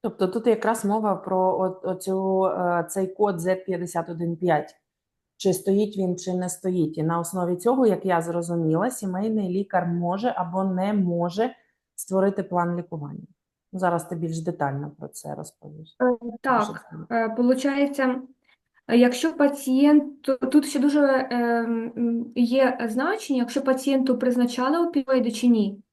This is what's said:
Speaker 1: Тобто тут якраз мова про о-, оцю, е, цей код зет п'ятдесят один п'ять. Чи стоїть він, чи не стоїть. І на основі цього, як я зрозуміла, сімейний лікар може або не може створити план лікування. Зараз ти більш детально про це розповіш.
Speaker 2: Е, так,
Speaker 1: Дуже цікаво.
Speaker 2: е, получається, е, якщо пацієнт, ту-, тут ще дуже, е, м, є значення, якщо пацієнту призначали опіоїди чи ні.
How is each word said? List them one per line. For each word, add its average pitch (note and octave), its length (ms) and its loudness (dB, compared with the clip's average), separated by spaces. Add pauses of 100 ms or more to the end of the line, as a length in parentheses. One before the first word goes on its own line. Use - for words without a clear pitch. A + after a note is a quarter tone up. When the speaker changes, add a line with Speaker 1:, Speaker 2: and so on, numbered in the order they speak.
Speaker 1:
Тобто F#3+ 260 -2
тут A3+ 180 -2
якраз A3+ 380 2
мова G#3 320 0
про F#3 220 -2
о-, F#3 420 0 (100)
оцю, F#3+ 560 0
е, F3 440 0
цей F#3+ 160 -2
код F#3+ 340 -2
зет F#3 260 -2
п'ятдесят F3 420 -4
один E3+ 280 -4
п'ять. E3 400 0 (600)
Чи F#3+ 160 2
стоїть G3 440 0
він, F3+ 220 -2
чи F#3 160 -6
не F3+ 140 -4
стоїть. F3 500 -2
І D#3 40 -2
на E3 180 0
основі F3 360 -2
цього, B3 300 2
як F#3 200 2
я E3+ 160 2
зрозуміла, E3+ 680 0
сімейний G3+ 580 -4
лікар F3+ 380 -2
може F3 500 -2
або F#3 280 -4
не F#3+ 280 -2
може F3+ 600 0 (420)
створити G3 460 0
план F3 340 -2
лікування. D#3 500 -10 (460)
Зараз F3 360 0
ти F3+ 80 -6
більш E3 240 -4
детально D3 580 -4
про C#3+ 100 -12
це D3 260 -12
розповіш. D3+ 680 -18
Speaker 2:
Е, - 20 2 (360)
так, B3 200 0
Speaker 1:
Дуже G#3 120 -2
цікаво. D#3 380 -16
Speaker 2:
е, A3+ 180 0
получається, C4 960 0 (680)
е, A#3 80 4
якщо B3 400 4
пацієнт, C#4+ 880 4
ту-, C4+ 140 0
тут D4 300 2
ще - 120 -4
дуже, D4 220 4 (300)
е, A#3+ 60 -2 (280)
м, A#3 720 -2
є B3+ 420 4 (120)
значення, C#4 480 -2
якщо B3 240 -2
пацієнту C4 560 2
призначали B3+ 720 2
опіоїди C4 440 0
чи B3 160 0
ні. G#3 320 2 (120)